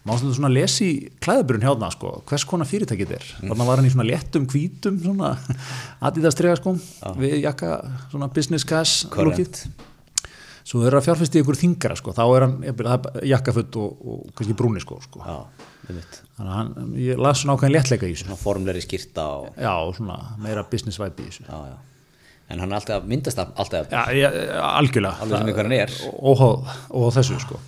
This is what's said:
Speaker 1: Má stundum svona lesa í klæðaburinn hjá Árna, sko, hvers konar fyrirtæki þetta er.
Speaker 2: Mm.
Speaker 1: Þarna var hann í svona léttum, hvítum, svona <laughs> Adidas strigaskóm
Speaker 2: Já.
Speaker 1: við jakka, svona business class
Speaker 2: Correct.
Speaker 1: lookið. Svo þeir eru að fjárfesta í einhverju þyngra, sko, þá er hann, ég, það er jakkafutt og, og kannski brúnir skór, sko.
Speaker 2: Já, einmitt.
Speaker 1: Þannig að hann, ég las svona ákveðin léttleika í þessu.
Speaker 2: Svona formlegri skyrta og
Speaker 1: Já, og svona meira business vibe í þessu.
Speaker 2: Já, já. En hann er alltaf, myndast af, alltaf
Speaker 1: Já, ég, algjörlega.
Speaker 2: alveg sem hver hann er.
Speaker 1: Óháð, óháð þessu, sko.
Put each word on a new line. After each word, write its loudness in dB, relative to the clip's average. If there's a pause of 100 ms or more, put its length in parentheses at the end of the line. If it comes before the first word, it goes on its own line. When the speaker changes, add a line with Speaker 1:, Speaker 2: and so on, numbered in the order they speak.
Speaker 1:
Má -8
stundum 0
svona 2
lesa 2
í 2 (300)
klæðaburinn 2
hjá 6
Árna, 0
sko, -8 (140)
hvers -2
konar -2
fyrirtæki -2
þetta -6
er. -14
Speaker 2:
Mm. -8
Speaker 1:
Þarna 2
var 6
hann 8
í 4
svona 4
léttum, 0
hvítum, -2
svona 0 (360)
<laughs> -12
Adidas 2
strigaskóm 2
Speaker 2:
Já. -12
Speaker 1:
við 0
jakka, -2 (280)
svona -6
business 0
class 0
Speaker 2:
Correct. 2
Speaker 1:
lookið. -2 (1000)
Svo -2
þeir 6
eru 6
að 0
fjárfesta 4
í 6
einhverju 2
þyngra, 2
sko, -8
þá 2
er 8
hann, 4
ég, -6
það 0
er -8
jakkafutt 2
og, -6
og -10
kannski -2
brúnir 2
skór, -14
sko. -20
Speaker 2:
Já, -8 (500)
einmitt. -14
Speaker 1:
Þannig -10
að -4
hann, -8
ég 0
las 4
svona 2
ákveðin 4
léttleika 2
í -2
þessu. -8
Speaker 2:
Svona -8
formlegri -2
skyrta -6
og -8
Speaker 1:
Já, -2
og -2
svona -6 (180)
meira -4
business -4
vibe -8
í -14
þessu. -18
Speaker 2:
Já, -12 (140)
já. -20 (680)
En -8
hann -4
er -2
alltaf, -4
myndast -2
af, -4
alltaf -4
Speaker 1:
Já, 0 (100)
ég, 4 (260)
algjörlega. 2 (100)
Speaker 2:
alveg 0
sem 0
hver 0
hann 2
er. 0 (260)
Speaker 1:
Óháð, 6 (160)
óháð 2
þessu, 4
sko. -10